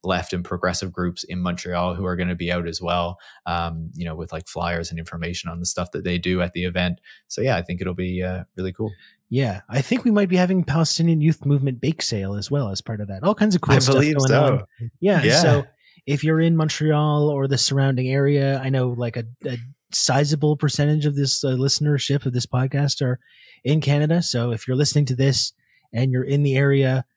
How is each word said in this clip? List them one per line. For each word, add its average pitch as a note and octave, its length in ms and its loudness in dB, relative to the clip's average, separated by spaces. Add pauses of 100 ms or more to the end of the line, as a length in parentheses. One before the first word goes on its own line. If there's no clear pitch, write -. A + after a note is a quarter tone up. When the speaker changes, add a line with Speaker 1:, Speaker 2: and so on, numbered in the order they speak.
Speaker 1:
left F2+ 280 -2
and F2 120 -4
progressive F2+ 480 -4
groups F2+ 320 -6
in F2+ 180 -8
Montreal F2 540 -4
who F#2+ 100 -4
are F2+ 80 -2
gonna F2 220 -4
be F2 160 -4
out F2 160 -4
as D#2+ 120 -8
well, F2 380 -4 (280)
um, E2 480 -6
you F2 100 -8
know, E2 100 -8
with, E2 180 -10
like, E2 140 -10
flyers E2+ 440 -6
and E2 100 -8
information E2+ 500 -8
on E2+ 80 -10
the F2 80 -6
stuff - 240 -6
that E2 140 -8
they F2+ 120 -2
do F2+ 260 0
at F2 100 -4
the F2 120 -6
event. F2 360 -2 (260)
So, - 140 -10
yeah, A#2+ 160 0
I E2+ 60 -2
think F2 180 -8
it'll F#2 120 -4
be, F2+ 300 -4
uh, F#2 220 -6 (120)
really F#2 160 -6
cool. G#2+ 200 -6 (400)
Speaker 2:
Yeah, A#2 360 -2
I B2+ 120 -2
think A3+ 240 -2
we A#3+ 60 4
might G3+ 180 2
be F3+ 60 0
having F3+ 300 2
Palestinian E3 560 2
Youth D3+ 260 2
Movement C3+ 340 0
bake D#3+ 220 -2
sale G2 320 -4
as G2+ 160 -6
well C3+ 200 -2
as F#2+ 100 -6
part A2 200 -8
of G#2 60 -8
that. G2 160 -10
All G3 140 2
kinds G#3 180 2
of F3 60 2
cool - 160 4
Speaker 1:
I - 20 6
Speaker 2:
stuff B2+ 160 4
Speaker 1:
believe D3 220 4
Speaker 2:
going C3+ 120 2
Speaker 1:
so. C3+ 380 4 (140)
Speaker 2:
on. A#2 180 -8
Yeah, F3 240 4
Speaker 1:
Yeah. A#2+ 180 6
Speaker 2:
so C#3+ 240 4 (400)
if C#3+ 200 -2
you're D#3+ 160 4
in E3 160 4
Montreal D3+ 760 2
or C#3 160 0
the C#3 100 0
surrounding C3+ 520 2
area, C#3 500 2
I C3 120 -4
know, C3 180 2
like, A#2+ 280 -4
a, A#2 80 -6 (220)
a B2+ 100 -6 (360)
sizable D3 640 2
percentage D3 500 2
of C#3+ 80 0
this, C#3 300 -2
uh, C3+ 60 0
listenership C#3 760 0
of B2+ 60 0
this B2 140 -2
podcast C3+ 560 0
are B2+ 180 -2 (420)
in D3+ 180 2
Canada. D3+ 400 2
So B2 300 -2
if A2 160 -4
you're B2+ 100 0
listening D3 280 2
to B2+ 100 0
this C3 380 2 (400)
and B2+ 180 0
you're B2+ 140 0
in C#3+ 180 0
the C3+ 140 2
area C3+ 480 4 (120)